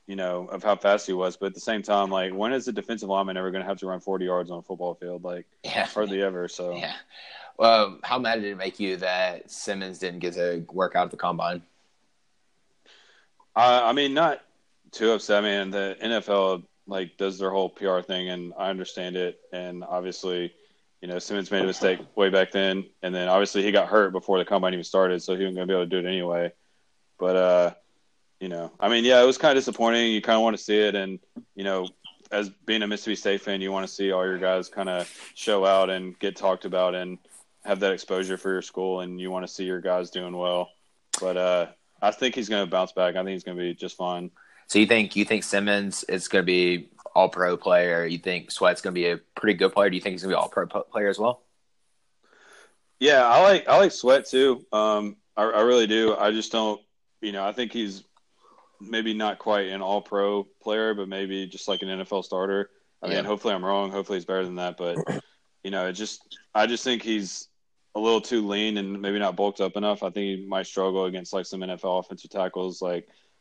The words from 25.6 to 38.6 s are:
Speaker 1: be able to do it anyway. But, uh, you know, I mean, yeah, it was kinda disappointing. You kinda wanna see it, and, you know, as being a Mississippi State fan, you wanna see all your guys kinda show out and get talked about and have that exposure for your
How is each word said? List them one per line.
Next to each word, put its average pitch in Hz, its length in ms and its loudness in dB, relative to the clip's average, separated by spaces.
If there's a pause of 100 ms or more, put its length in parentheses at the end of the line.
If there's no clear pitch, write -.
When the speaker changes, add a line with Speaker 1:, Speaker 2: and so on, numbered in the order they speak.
Speaker 1:
be 95 80 0
able 90 100 2
to 87 60 -6
do 92 80 0
it 87 100 -2
anyway. 87 440 -2 (680)
But, 90 160 2
uh, 90 400 4 (640)
you 92 100 -8
know, 85 300 -10
I 101 100 0
mean, 117 160 2
yeah, 123 160 8
it 123 60 10
was 131 120 4
kinda 147 160 4
disappointing. 117 580 0
You 107 80 -2
kinda 110 200 2
wanna 110 180 0
see 107 200 0
it, 104 160 2
and, 95 240 -6 (380)
you 98 80 -8
know, 95 240 -4 (420)
as 104 180 -2
being 110 340 -4
a 104 40 -2
Mississippi 104 300 -4
State 98 240 0
fan, 98 200 -6
you 95 120 -4
wanna 95 160 -4
see 98 240 -2
all 92 120 0
your 92 140 -2
guys 92 300 0
kinda 92 360 -4 (300)
show 101 300 0
out 95 260 4
and 92 300 -6
get 98 160 -4
talked 95 280 0
about 90 300 0
and 90 240 -8 (460)
have 98 160 -2
that 98 120 2
exposure 92 440 -4
for 95 160 -4
your 92 100 -2